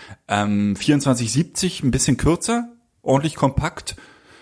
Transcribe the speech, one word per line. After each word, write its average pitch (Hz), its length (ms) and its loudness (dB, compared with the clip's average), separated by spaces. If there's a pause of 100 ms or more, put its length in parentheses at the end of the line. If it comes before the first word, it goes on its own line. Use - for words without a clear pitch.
(280)
ähm, 104 480 0
vierundzwanzig 131 540 2
siebzig, 170 520 -2
ein 135 80 2
bisschen 127 260 2
kürzer, 226 560 0 (300)
ordentlich 143 340 0
kompakt. - 600 -2 (460)